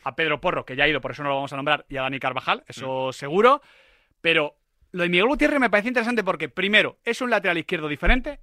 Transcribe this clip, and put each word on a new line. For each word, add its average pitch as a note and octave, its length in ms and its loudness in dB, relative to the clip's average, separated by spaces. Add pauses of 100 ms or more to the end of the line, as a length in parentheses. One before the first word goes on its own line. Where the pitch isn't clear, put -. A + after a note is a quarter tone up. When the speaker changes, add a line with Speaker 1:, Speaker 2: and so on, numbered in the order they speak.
Speaker 1:
a C3 120 -6
Pedro D3+ 260 -2
Porro, D#3 240 -2
que C3 100 -10
ya C#3 100 2
ha - 20 4
ido, D3 140 0
por B2+ 100 -6
eso C#3+ 120 -10
no C#3+ 60 -2
lo C#3 60 0
vamos C#3 180 -6
a - 20 -8
nombrar, C#3+ 340 -2
y C3+ 80 -8
a C3 40 -2
Dani C3+ 180 -4
Carvajal, C3+ 480 -2
eso C3 420 -6
Speaker 2:
Mm. B2+ 40 -8
Speaker 1:
seguro. G#3 480 4 (600)
Pero D#3+ 360 2 (340)
lo F3 120 -2
de F3 60 0
Miguel F3 180 4
Gutiérrez D4 320 2
me A#3+ 100 2
parece G#3 200 2
interesante A#3 340 0
porque, E3 260 -2
primero, F#3+ 540 2
es A#3 180 -4
un B3 80 -4
lateral F#3+ 280 0
izquierdo D#3 300 -4
diferente, A#3 560 0